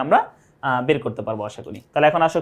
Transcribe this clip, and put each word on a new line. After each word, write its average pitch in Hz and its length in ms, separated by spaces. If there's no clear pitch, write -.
আমরা, 185 140
আহ, 127 240
বের 147 180
করতে 110 220
পারবো 110 240
আশা - 160
করি। 101 140
তাহলে 147 180
এখন 165 120
আসো 160 200